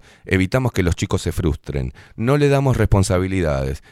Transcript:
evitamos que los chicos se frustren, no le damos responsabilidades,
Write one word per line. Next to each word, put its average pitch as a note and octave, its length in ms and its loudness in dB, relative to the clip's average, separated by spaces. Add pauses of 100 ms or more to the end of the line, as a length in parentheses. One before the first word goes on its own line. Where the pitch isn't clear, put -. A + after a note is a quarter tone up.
(260)
evitamos F#2+ 460 0
que - 100 -2
los E2+ 140 0
chicos G2 260 -4
se F2 120 -4
frustren, C#2+ 600 -4 (220)
no C3 220 0
le C#3+ 100 2
damos C#3 300 2
responsabilidades, F#2 1120 0